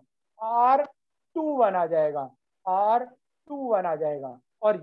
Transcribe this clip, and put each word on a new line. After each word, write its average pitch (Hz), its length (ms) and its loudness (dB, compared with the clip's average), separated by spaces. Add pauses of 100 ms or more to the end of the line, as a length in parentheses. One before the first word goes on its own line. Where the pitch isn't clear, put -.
(400)
आर 240 420 2 (540)
टू 330 60 -2 (160)
वन 208 180 4
आ 175 100 2
जाएगा, 151 440 0 (360)
आर 208 380 2 (440)
टू 294 80 -12 (160)
वन 185 140 0
आ 165 100 -2
जाएगा। 147 440 -6 (220)
और 214 220 0